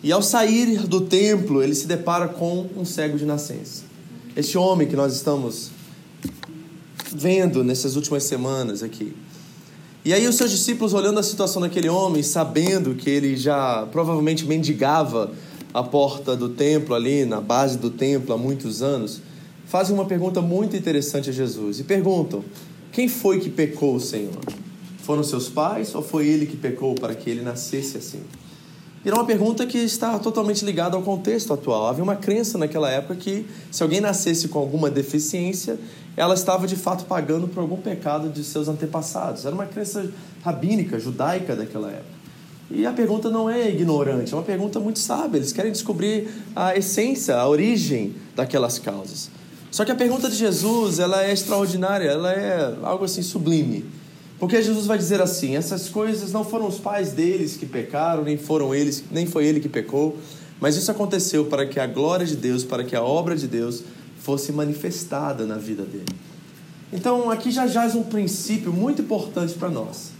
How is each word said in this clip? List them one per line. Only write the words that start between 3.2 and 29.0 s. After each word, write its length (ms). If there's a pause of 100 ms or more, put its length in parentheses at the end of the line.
nascença. 600 (500)
Este 240
homem 300
que 80
nós 180
estamos 560 (1400)
vendo 480
nessas 320
últimas 300
semanas 580
aqui. 320 (920)
E 80
aí 140
os 80
seus 160
discípulos, 420
olhando 280
a 20
situação 400
daquele 260
homem, 320
sabendo 760
que 120
ele 280
já 560
provavelmente 520
mendigava 840 (420)
a 120
porta 500
do 140
templo 480
ali, 280
na 160
base 380
do 100
templo, 460
há 20
muitos 460
anos, 380 (460)
fazem 280
uma 120
pergunta 360
muito 320
interessante 560
a 20
Jesus 460
e 60
perguntam: 580 (480)
"Quem 160
foi 320
que 120
pecou, 500
Senhor? 400 (600)
Foram 220
seus 260
pais 460
ou 80
foi 240
ele 180
que 120
pecou 400
para 180
que 160
ele 120
nascesse 540
assim?" 220 (880)